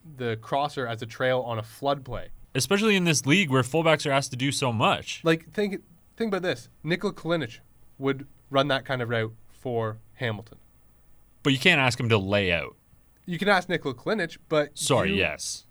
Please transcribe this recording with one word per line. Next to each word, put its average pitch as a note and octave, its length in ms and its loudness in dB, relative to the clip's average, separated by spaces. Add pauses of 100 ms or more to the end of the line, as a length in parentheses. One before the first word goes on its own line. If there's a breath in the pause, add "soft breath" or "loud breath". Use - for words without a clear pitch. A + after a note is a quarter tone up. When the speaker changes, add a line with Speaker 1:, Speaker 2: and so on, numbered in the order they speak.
(160)
Speaker 1:
the A#2 260 -4
crosser C#3+ 460 -2
as A2+ 140 -6
a B2 40 -8
trail B2+ 360 0
on A#2 180 -4
a G#2+ 40 -6
flood C#3 420 -4
play. G#2+ 240 -10 (260)
Speaker 2:
Especially G3+ 400 2
in F#3 80 2
this C#3+ 220 2
league D#3+ 240 4
where C3 120 4
fullbacks D#3 480 2
are - 40 2
asked C#3 180 0
to B2+ 60 -6
do C3+ 160 0
so C3 180 0
much. A#2 520 0
Speaker 1:
Like, E3 280 0
think, G3+ 300 -4 (360)
think A3+ 120 -2
about F#3 140 0
this. D#3+ 260 -4 (140)
Nikola F3+ 300 -2
Kalinic D#3+ 460 -4 (380)
would C3+ 280 -2 (240)
run C3+ 200 2
that C3 160 -2
kind B2+ 160 -4
of A2+ 80 -4
route A2+ 240 -2 (180)
for A2+ 460 -4 (180)
Hamilton. A2 420 -6 (840)
Speaker 2:
But C#3 100 4
you C3 60 0
can't F3 220 6
ask B2 180 2
him A#2+ 100 -2
to A2+ 80 6
lay G2 340 2
out. D2+ 240 -2 (500)
Speaker 1:
You F3 140 -6
can G3+ 100 0
ask F3+ 200 2
Nikola D#3+ 260 -4
Kalinic, F#3 420 -4 (120)
but D3+ 280 0
Speaker 2:
Sorry, G2+ 320 2
Speaker 1:
you, G2 60 0
Speaker 2:
yes. D#2+ 560 -4